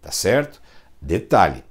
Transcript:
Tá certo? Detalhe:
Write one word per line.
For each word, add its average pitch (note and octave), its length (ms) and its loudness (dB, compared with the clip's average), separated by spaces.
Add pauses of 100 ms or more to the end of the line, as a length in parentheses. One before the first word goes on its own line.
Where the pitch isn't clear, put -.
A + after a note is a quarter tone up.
Tá - 120 -14
certo? C#3 500 -2 (400)
Detalhe: E2 680 0